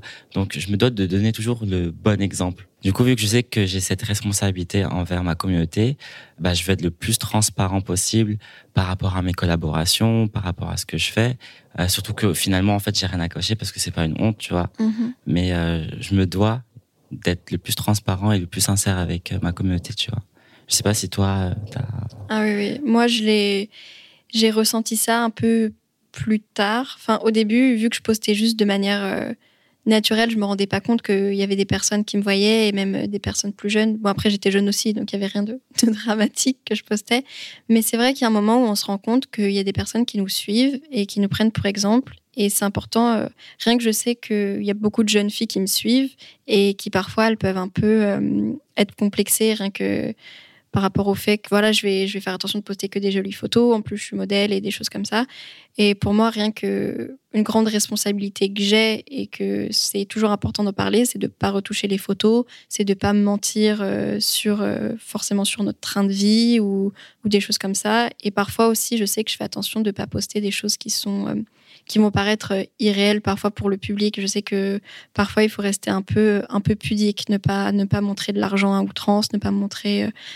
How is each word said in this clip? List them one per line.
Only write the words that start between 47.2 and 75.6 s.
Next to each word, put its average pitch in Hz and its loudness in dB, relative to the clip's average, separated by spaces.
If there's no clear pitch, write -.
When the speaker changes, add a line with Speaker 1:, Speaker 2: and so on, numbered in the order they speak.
Speaker 2:
elles 220 2
peuvent 190 0
un 185 -2
peu, 214 2
euh, 208 0
être - 0
complexées, 208 0
rien 202 -4
que 196 -4
par 196 -2
rapport 196 0
au 196 4
fait 208 0
que, - -20
voilà, 208 4
je 208 0
vais, 196 0
je 202 -6
vais 196 -6
faire 190 -6
attention 196 -6
de 202 -4
poster 196 -8
que - -6
des 202 0
jolies 196 -2
photos. 233 2
En 208 0
plus, - -8
je 208 -8
suis - -8
modèle 202 0
et 196 0
des 202 -4
choses - -6
comme 196 -6
ça. 233 0
Et 208 4
pour 202 0
moi, 220 4
rien 214 -2
que 196 -4
une 214 4
grande 220 2
responsabilité 202 -2
que 202 -4
j'ai 214 4
et 233 -8
que 202 -4
c'est 202 -2
toujours 214 0
important 208 -2
d'en 196 0
parler, 202 2
c'est 220 -4
de 202 -2
pas - -2
retoucher 202 -2
les 196 0
photos, 220 2
c'est - -2
de 196 2
pas 202 0
mentir, 208 2
euh, 202 -2
sur, 214 0
euh, 208 -2
forcément 202 -4
sur - -2
notre - -4
train - -2
de 196 2
vie 220 4
ou, 196 0
ou 220 -2
des 202 4
choses 202 -2
comme 196 -4
ça. 226 2
Et 208 -2
parfois 202 2
aussi, 226 0
je 214 0
sais 220 -2
que - -6
je - -6
fais - -8
attention 202 -4
de 208 0
pas 202 -6
poster - -4
des 202 -2
choses - -4
qui - -8
sont, 202 -2
euh, 214 -4
qui - -4
vont 214 6
paraître, 202 0
euh, 190 0
irréelles 208 2
parfois 208 -2
pour 208 -4
le 196 0
public. 208 -2
Je 196 -4
sais 202 -4
que 196 -2
parfois, 208 2
il 214 4
faut 208 -6